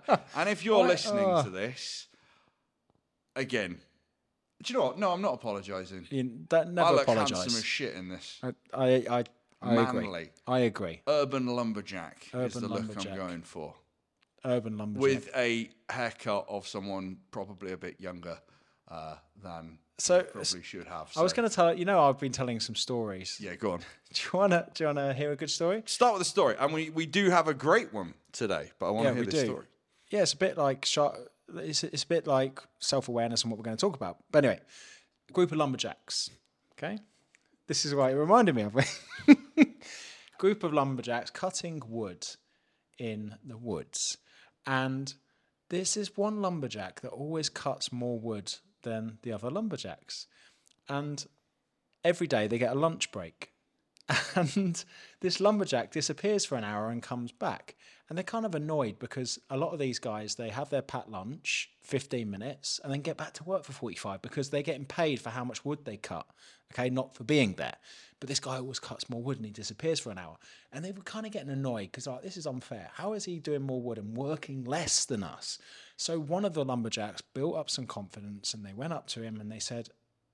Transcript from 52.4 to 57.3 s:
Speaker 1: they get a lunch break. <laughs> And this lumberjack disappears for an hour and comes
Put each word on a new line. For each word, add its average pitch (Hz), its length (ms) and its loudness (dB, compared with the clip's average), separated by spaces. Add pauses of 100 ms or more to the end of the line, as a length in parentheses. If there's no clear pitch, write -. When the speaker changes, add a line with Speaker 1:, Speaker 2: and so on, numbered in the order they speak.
Speaker 1:
they 117 100 2
get 120 160 2
a 135 40 0
lunch 160 340 0
break. 87 380 -12 (580)
<laughs> 127 100 2 (160)
And 175 480 2 (380)
this 180 200 0
lumberjack 190 520 2
disappears 190 520 0
for 139 120 -2
an 113 80 -4
hour 104 260 -2
and 117 120 -4
comes 123 300 -6